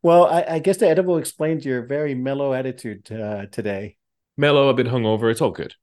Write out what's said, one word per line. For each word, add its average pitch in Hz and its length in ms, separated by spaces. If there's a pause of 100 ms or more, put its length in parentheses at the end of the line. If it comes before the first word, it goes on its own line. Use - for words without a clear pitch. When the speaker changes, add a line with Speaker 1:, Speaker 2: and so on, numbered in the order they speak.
Speaker 1:
Well, 175 240
I, 170 220
I 165 120
guess 185 160
the 196 120
edible 175 300
explains 156 460
your 127 200
very 143 300
mellow 139 380
attitude, 127 600
uh, 104 340
today. 101 500 (400)
Speaker 2:
Mellow, 143 320
a 131 60
bit 127 120
hungover. 113 440
It's 113 100
all 127 100
good. - 320